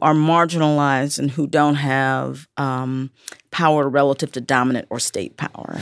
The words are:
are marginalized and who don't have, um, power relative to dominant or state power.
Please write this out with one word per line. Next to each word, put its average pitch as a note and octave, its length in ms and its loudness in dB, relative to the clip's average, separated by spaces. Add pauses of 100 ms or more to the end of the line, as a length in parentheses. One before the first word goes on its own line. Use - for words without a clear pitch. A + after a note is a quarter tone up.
are D#3 120 4
marginalized D3+ 1040 2
and C#3 120 -2
who C#3+ 160 -4
don't D3 300 2
have, C3+ 800 -2
um, C3 540 -4 (400)
power D3+ 380 2
relative C#3 440 2
to C3 80 -8
dominant B2+ 500 0
or A#2+ 80 -6
state - 380 -6
power. - 460 -10